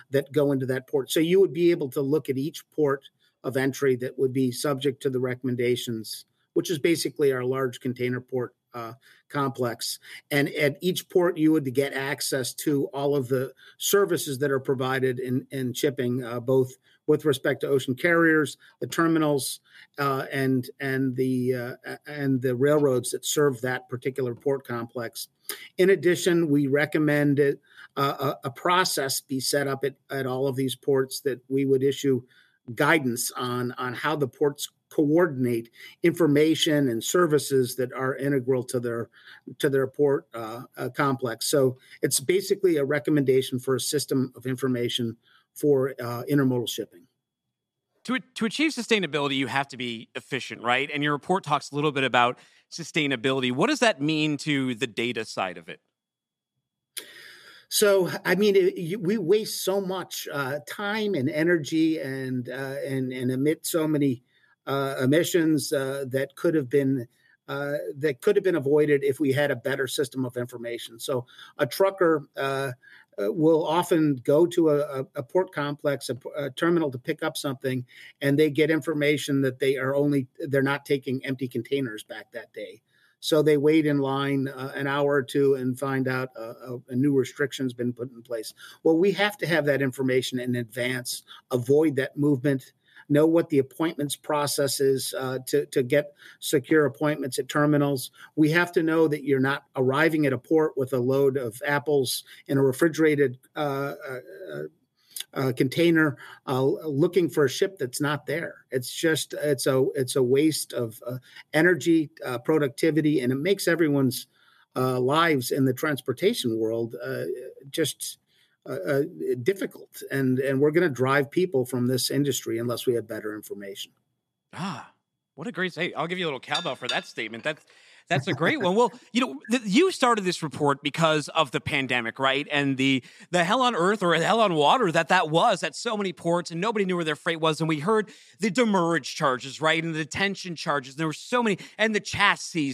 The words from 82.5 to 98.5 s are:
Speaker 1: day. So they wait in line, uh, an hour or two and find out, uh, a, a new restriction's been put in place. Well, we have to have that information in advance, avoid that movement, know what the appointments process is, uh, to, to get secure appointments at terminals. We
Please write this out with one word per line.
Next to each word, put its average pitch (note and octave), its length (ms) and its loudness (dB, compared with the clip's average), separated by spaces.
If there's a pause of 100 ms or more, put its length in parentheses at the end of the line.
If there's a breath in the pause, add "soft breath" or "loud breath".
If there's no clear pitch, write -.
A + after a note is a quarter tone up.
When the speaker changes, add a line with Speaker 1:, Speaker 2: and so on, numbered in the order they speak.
Speaker 1:
day. G#2 300 -14 (360)
So D3+ 220 2
they D3+ 140 6
wait D3+ 300 4
in D3 140 2
line, C#3 500 -2
uh, C3+ 260 -10
an C#3 100 -6
hour C#3+ 280 0
or C#3 100 2
two C#3 300 2
and B2+ 260 -4
find C3+ 300 -2
out, C3 280 -4
uh, A2+ 160 -12 (140)
a, B2+ 120 -10 (100)
a C3 60 -6
new C#3+ 180 2
restriction's C3 600 -2
been B2 200 -4
put B2 180 -10
in A#2 100 -20
place. A#2 320 -10 (300 loud breath)
Well, D#3+ 140 6
we F#3+ 160 4
have G3+ 240 0
to E3 100 -6
have D3+ 180 2
that C#3 160 2
information C3 580 0
in B2 160 -2
advance, B2 680 -6 (260 loud breath)
avoid C3+ 460 2
that C3+ 220 -4
movement, C#3+ 560 0 (340 soft breath)
know D3 180 4
what E3 240 2
the C#3+ 100 4
appointments D3 580 -4
process C#3+ 640 -2
is, C3+ 360 0
uh, C3 300 -4
to, D3 200 0
to C#3 160 -2
get D3 300 0 (280 loud breath)
secure D3+ 440 2
appointments C#3 540 -2
at C3 80 -6
terminals. D3 640 2 (240 loud breath)
We D3+ 160 4